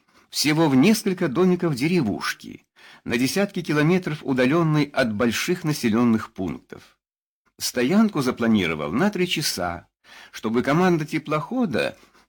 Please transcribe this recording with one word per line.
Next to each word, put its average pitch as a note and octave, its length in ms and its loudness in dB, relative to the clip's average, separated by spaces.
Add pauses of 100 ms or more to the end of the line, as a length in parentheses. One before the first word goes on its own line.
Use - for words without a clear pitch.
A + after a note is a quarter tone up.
(300)
всего D3+ 400 2
в C3+ 60 4
несколько F#3 520 4
домиков F3 480 2
деревушки, A#2 920 -4 (380)
на A#2 140 -2
десятки F#3+ 440 -2
километров D#3 600 0
удаленной D3 640 2
от B2 300 -2
больших A#2+ 500 -2
населенных A#2 680 0
пунктов. - 680 -12 (640)
Стоянку E3 600 2
запланировал G2 680 0
на E3 180 0
три F3+ 180 -2
часа, F2 600 -6 (420)
чтобы A2+ 300 -2
команда D#3+ 440 2
теплохода D3+ 920 -4 (320)